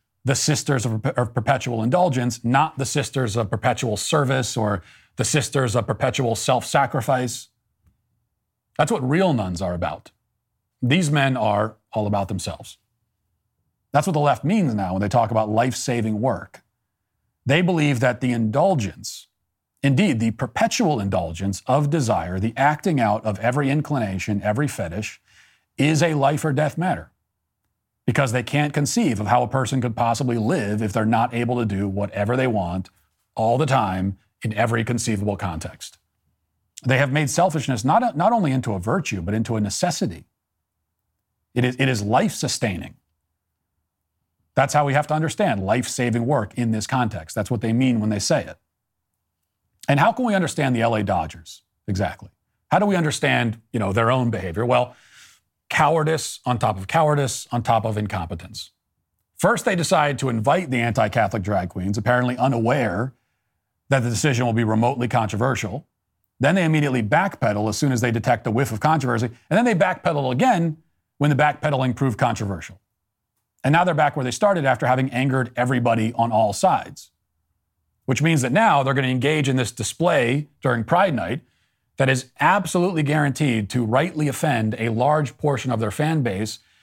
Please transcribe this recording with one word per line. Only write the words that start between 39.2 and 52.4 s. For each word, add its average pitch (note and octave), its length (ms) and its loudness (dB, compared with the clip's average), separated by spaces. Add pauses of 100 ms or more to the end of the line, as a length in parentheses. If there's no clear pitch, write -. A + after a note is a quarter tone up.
but F#2 140 -4
into A2+ 220 -2
a G#2+ 40 0
necessity. G#2 640 -2 (1300)
It B2 100 2
is, B2+ 140 0
it C#3 120 2
is A2 120 -2
life-sustaining. A#2 920 -2 (1600)
That's C3+ 180 2
how D3 140 2
we C#3 80 0
have D3 140 2
to D3+ 60 -2
understand D3+ 500 0
life-saving A#2 600 0
work A#2+ 320 -2
in A#2+ 140 0
this A2 160 -2
context. A2 480 -4
That's G#2 160 -4
what A#2 100 -2
they A2+ 140 0
mean B2 260 2
when G#2+ 80 0
they G#2 100 0
say C3+ 260 -2
it. - 120 -16 (1300)
And C#3+ 140 2
how G#3 120 4
can B3+ 120 -2
we A3 100 0
understand D3 400 0
the A2+ 60 0
L A#2 140 2
A G#2+ 80 0
Dodgers E2+ 600 -4 (240)
exactly? F#2+ 440 -4 (400)